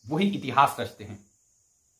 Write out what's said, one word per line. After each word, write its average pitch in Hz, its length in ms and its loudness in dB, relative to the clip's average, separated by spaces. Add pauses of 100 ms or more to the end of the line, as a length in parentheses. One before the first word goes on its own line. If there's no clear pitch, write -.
वही 165 220 0
इतिहास 135 520 2
रचते 101 240 -10
हैं। 101 300 -16 (640)